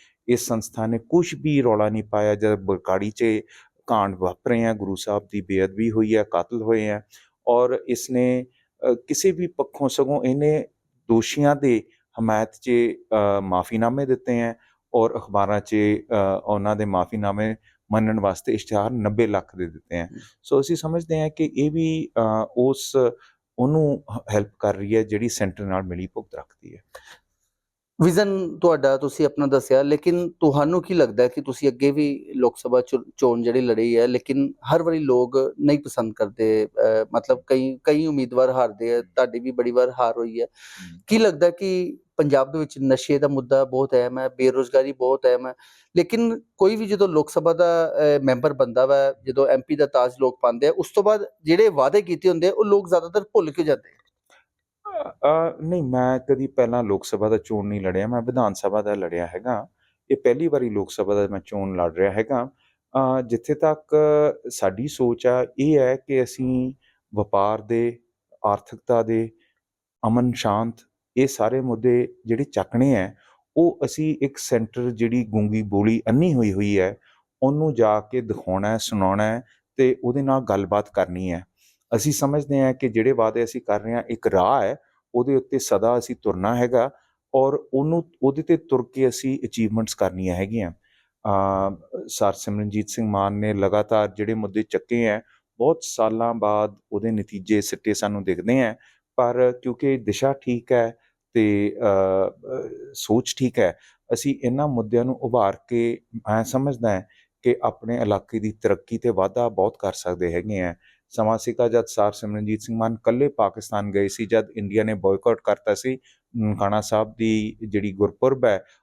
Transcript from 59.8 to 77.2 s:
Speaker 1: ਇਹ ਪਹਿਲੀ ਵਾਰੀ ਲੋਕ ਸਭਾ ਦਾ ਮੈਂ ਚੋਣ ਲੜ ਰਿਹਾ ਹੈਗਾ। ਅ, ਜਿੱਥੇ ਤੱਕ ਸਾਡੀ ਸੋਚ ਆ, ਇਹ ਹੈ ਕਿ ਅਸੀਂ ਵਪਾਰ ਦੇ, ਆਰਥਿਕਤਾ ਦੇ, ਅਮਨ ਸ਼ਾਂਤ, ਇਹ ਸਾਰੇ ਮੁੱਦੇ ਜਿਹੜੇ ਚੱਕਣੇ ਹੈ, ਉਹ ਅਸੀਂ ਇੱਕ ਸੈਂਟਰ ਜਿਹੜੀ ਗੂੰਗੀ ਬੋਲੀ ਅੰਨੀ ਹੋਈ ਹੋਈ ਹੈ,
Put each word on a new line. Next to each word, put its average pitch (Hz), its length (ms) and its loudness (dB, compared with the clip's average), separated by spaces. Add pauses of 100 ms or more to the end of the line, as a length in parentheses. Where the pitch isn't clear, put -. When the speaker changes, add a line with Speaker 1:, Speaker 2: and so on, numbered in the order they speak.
Speaker 1:
ਇਹ 135 60 2
ਪਹਿਲੀ 135 300 0
ਵਾਰੀ 135 220 0
ਲੋਕ 101 220 -4
ਸਭਾ 101 240 -2
ਦਾ 101 120 0
ਮੈਂ 98 180 -8
ਚੋਣ 95 320 -6
ਲੜ 87 160 0
ਰਿਹਾ 95 180 2
ਹੈਗਾ। 120 380 -2 (480)
ਅ, 131 240 2
ਜਿੱਥੇ 117 320 -4
ਤੱਕ 156 420 0 (540)
ਸਾਡੀ 101 380 -2
ਸੋਚ 123 400 0
ਆ, 123 180 2 (140)
ਇਹ 147 200 4
ਹੈ 127 160 4
ਕਿ 131 280 0
ਅਸੀਂ 127 500 -2 (420)
ਵਪਾਰ 104 460 0
ਦੇ, 117 380 -2 (460)
ਆਰਥਿਕਤਾ 110 580 0
ਦੇ, 113 260 0 (800)
ਅਮਨ 123 240 2
ਸ਼ਾਂਤ, 113 440 -2 (420)
ਇਹ 131 100 4
ਸਾਰੇ 120 340 0
ਮੁੱਦੇ 120 540 0 (100)
ਜਿਹੜੇ 113 180 0
ਚੱਕਣੇ 127 520 0
ਹੈ, 98 220 -4 (400)
ਉਹ 165 280 2
ਅਸੀਂ 156 360 -4
ਇੱਕ 139 160 -4
ਸੈਂਟਰ 123 540 -2
ਜਿਹੜੀ 117 340 0
ਗੂੰਗੀ 107 360 0
ਬੋਲੀ 104 460 2
ਅੰਨੀ 147 260 2
ਹੋਈ 110 200 2
ਹੋਈ 101 260 0
ਹੈ, 95 180 0 (460)